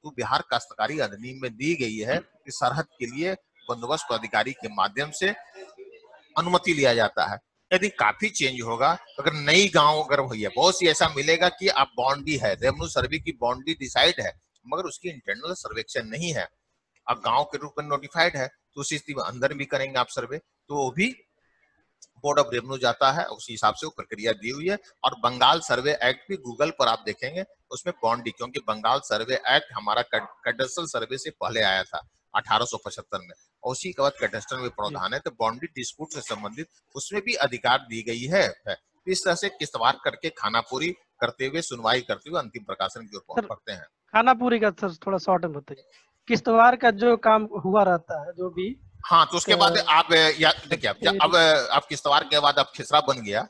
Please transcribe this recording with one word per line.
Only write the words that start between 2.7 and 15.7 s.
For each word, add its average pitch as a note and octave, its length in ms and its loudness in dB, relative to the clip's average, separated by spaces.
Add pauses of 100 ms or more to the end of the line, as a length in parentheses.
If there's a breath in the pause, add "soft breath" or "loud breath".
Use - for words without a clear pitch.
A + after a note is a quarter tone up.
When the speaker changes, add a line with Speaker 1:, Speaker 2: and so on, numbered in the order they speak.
Speaker 1:
के B2 60 -4
लिए D3 280 -6 (360)
बंदोबस्त B2 400 -4
पदाधिकारी A2+ 420 -2
के - 160 -12
माध्यम G#2 440 -2
से F#3+ 180 -2 (1080)
अनुमति F3 360 2
लिया C3+ 200 4
जाता G#2+ 320 2
है। G2 140 -8 (340)
यदि F#3 160 2
काफी G#3 400 0
change C3 320 -2
होगा, A#2+ 360 0 (220)
अगर D3+ 140 0
नई D3+ 340 4
गांव D#3 340 6
अगर C#3+ 180 2
हुई A#2+ 220 -4
है, G#2 140 -2
बहुत F3+ 240 4
सी F3+ 80 4
ऐसा D#3+ 220 4
मिलेगा D#3 400 2
कि F#3+ 180 -2
आप - 300 2
boundary C#3 400 0
है, A2+ 160 0
रेवेन्यू C3+ 340 0
सर्वे C3+ 320 -4
की E3 120 -8
boundary C3 420 -4
decide C#3 460 2
है, G2 220 -6 (260)
मगर D#3 160 -4
उसकी F3 260 -10
internal E3+ 440 -8
सर्वेक्षण A2+ 500 -8